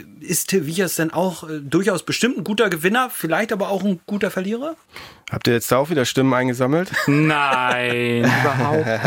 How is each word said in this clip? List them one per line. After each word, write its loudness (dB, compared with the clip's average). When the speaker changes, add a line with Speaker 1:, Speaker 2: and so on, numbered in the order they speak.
Speaker 1:
ist -4
Till 2
Wiechers -2
denn -2
auch, -2
äh, -8
durchaus 0
bestimmt -2
ein -6
guter 2
Gewinner, 0
vielleicht -2
aber -2
auch -2
ein 0
guter -2
Verlierer? -6
Speaker 2:
Habt -6
ihr 4
jetzt 0
da 4
auch 0
wieder 2
Stimmen 2
eingesammelt? 0
Speaker 3:
Nein, 2
<laughs> 2
überhaupt 0